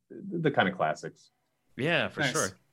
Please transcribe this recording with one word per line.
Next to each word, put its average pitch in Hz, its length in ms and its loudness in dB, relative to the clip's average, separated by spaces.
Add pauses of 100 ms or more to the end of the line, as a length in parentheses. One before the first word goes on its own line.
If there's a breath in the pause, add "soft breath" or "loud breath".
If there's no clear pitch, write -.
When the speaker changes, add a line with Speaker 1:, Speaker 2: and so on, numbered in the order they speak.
Speaker 1:
the, 185 280 -8
the 156 140 2
kind 107 180 4
of - 80 -2
classics. 78 540 -4 (440)
Speaker 2:
Yeah, 139 320 0
for 151 140 -6
Speaker 3:
Nice. 135 100 2
Speaker 2:
sure. 120 260 -2 (160)